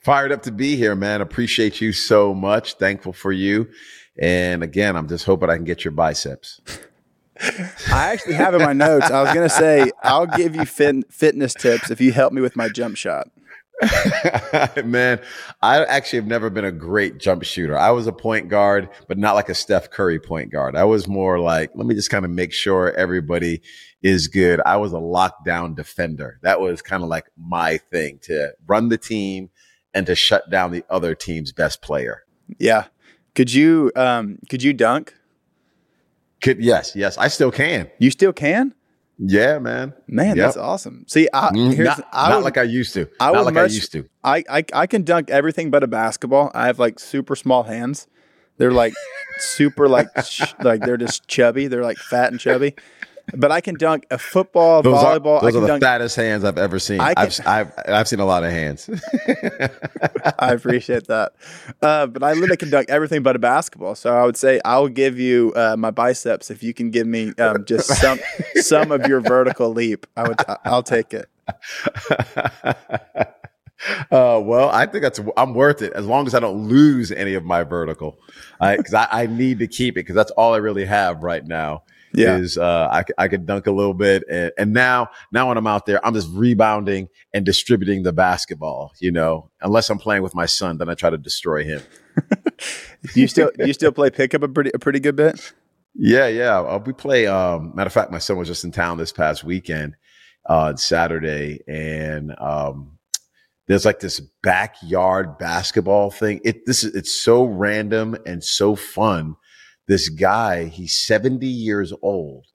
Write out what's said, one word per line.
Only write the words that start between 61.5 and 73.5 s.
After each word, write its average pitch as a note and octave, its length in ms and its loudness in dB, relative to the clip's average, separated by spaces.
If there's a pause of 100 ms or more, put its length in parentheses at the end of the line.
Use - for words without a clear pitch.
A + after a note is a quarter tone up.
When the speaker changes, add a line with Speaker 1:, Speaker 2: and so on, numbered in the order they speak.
Speaker 2:
Uh, D3+ 260 2
but B2 160 -8
I D3 120 2
literally E3+ 240 0
can E3 100 -8
dunk C#3 220 2
everything D3+ 320 0
but B2+ 120 4
a B2 40 -2
basketball. A#2 560 0
So A#2+ 200 0
I B2 120 4
would A#2+ 100 0
say C3 300 4
I'll C3+ 220 4
give C3 300 -2
you, B2 380 2
uh, A2+ 220 2
my A2 120 -2
biceps A#2 600 -2
if G#2 120 -14
you A2+ 120 -8
can A#2 160 -6
give A#2 160 0
me, A2+ 320 -4
um, G#2+ 260 0
just A2+ 220 0 (120)
some, C3 200 4 (200)
Speaker 1:
<laughs> - 180 -10
Speaker 2:
some D3+ 360 4
of C#3 140 0
your C3+ 160 4
vertical B2 480 2
leap. A2+ 360 -4 (120)
I A#2 100 -2
would, A2+ 80 -2 (300)
I'll B2 160 2
take A2+ 320 -2
it. - 120 -12 (220)
Speaker 1:
<laughs> - 1800 -6 (840)